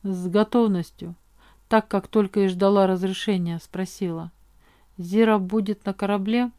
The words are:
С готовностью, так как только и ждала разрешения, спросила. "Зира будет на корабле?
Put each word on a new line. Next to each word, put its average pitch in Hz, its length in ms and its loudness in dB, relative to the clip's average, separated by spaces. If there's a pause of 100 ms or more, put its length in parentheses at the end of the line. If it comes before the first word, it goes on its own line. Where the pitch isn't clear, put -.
С 185 240 -4
готовностью, 196 880 0 (520)
так 220 200 2
как 196 180 -2
только 208 360 0
и 196 40 2
ждала 196 400 2
разрешения, 185 720 -2
спросила. 170 720 -8 (680)
"Зира 214 400 2
будет 202 460 -2
на 196 100 -4
корабле? 208 640 -2